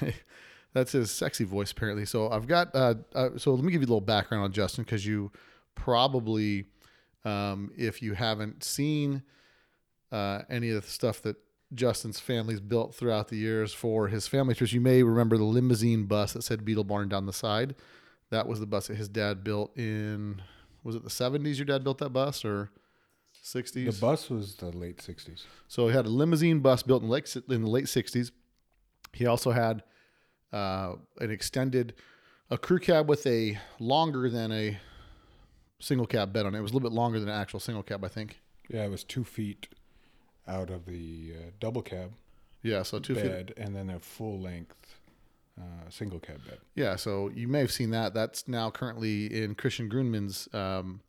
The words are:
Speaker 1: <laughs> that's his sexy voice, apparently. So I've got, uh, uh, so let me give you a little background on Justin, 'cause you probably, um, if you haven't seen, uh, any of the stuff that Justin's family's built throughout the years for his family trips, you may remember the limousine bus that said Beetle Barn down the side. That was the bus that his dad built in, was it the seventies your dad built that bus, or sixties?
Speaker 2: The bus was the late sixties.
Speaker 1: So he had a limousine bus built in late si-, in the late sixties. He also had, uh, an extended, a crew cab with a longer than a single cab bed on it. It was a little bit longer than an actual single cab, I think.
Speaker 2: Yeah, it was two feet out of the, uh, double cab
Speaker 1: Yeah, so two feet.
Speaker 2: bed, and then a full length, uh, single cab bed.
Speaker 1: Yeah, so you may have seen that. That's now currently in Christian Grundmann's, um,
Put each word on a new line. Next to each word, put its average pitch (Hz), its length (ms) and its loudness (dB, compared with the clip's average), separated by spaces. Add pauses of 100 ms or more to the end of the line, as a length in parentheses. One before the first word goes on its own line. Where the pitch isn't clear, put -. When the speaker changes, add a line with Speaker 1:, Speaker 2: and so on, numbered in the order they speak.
(280)
Speaker 1:
<laughs> - 460 -20
that's 127 200 2
his 120 180 2
sexy - 320 -2
voice, 101 280 -2
apparently. 107 360 -2
So 110 240 0
I've 110 160 -2
got, 175 260 2
uh, 127 220 6 (180)
uh, 131 240 2
so 135 160 4
let 127 100 2
me 180 80 4
give 170 100 4
you 135 40 4
a 117 80 4
little 107 80 4
background 104 420 2
on 98 100 0
Justin, 104 320 0
'cause 101 200 -2
you 104 260 -2 (440)
probably, 110 880 2 (600)
um, 101 520 -2
if 113 240 -2
you 107 140 -2
haven't 107 480 -2
seen, 143 580 0 (920)
uh, 101 360 -2
any 120 200 -2
of 107 140 0
the - 60 -16
stuff - 320 -2
that 107 160 -4 (360)
Justin's 113 460 0
family's 113 400 -2
built 110 340 0
throughout 110 360 0
the 113 80 -6
years 110 360 0
for 110 360 0
his 104 180 -2
family 135 260 2
trips, 117 200 2
you 120 80 4
may 127 220 8
remember 113 340 6
the 107 80 6
limousine 117 580 4
bus 104 300 2
that 113 80 -8
said 107 240 -2
Beetle 107 180 2
Barn 101 240 0
down 98 200 -2
the 98 40 -4
side. 117 440 -2 (540)
That 110 160 0
was 110 140 -4
the 107 60 -4
bus 104 220 -2
that 104 100 -6
his 104 100 -6
dad 101 340 -2
built 104 360 -2
in, 107 640 -4 (420)
was 117 140 -6
it - 80 -8
the 107 40 -12
seventies 143 500 -2
your 143 60 -2
dad 139 200 0
built 135 140 -2
that 143 100 -4
bus, 135 340 0
or 101 280 -2 (600)
sixties? 127 640 -4
Speaker 2:
The 101 100 0
bus 151 240 2
was 104 280 -6
the 90 140 -8
late 87 300 -10
sixties. - 440 -16 (240)
Speaker 1:
So 120 180 2
he 117 60 4
had 127 120 4
a 107 40 0
limousine 156 500 4
bus 131 240 6
built 127 200 4
in 110 40 -2
late 135 220 0
si-, - 180 -8
in 120 140 2
the 110 80 0
late 131 180 2
sixties. 120 460 0 (800)
He 123 120 -2
also 120 260 4
had, 113 300 2 (720)
uh, 95 440 -4 (260)
an 113 100 -2
extended, 127 640 0 (560)
a 117 80 -2
crew 180 220 2
cab 156 280 4
with 147 180 4
a 113 320 2 (220)
longer 131 500 2
than 113 220 -2
a 107 260 -2 (1040)
single 127 260 0
cab 101 280 0
bed 107 120 2
on 98 80 -2
it. 104 40 -4
It 110 60 -4
was 104 80 -4
a - 20 -6
little 127 160 2
bit 113 40 -4
longer 117 240 2
than 104 120 -2
an 107 60 -4
actual 101 260 -6
single 113 200 -6
cab, 98 220 -6
I 92 60 -6
think. 107 320 -10 (260)
Speaker 2:
Yeah, 113 160 -4
it 101 80 -2
was 92 140 -8
two - 180 -4
feet 104 460 -8 (800)
out 92 240 -6
of 87 140 -10
the, 82 520 -12
uh, 85 220 -16
double 113 240 -4
cab 92 280 -8 (520)
Speaker 1:
Yeah, 107 180 0
so 107 160 -6
two - 160 -4
feet. 110 100 0
Speaker 2:
bed, 92 340 -4
and 101 180 -8
then 95 160 -6
a 90 80 -8
full 104 420 -8
length, 87 560 -12 (600)
uh, 87 300 -14
single 87 320 -10
cab 71 240 -16
bed. 65 140 -18 (160)
Speaker 1:
Yeah, 104 220 0
so 101 340 -4
you 117 180 -6
may 139 120 2
have 131 120 2
seen 113 200 -2
that. 113 240 -2
That's - 320 -4
now 113 240 -2
currently 110 560 -4
in 107 260 -4
Christian 117 340 -4
Grundmann's, 110 640 -2
um, 95 580 -4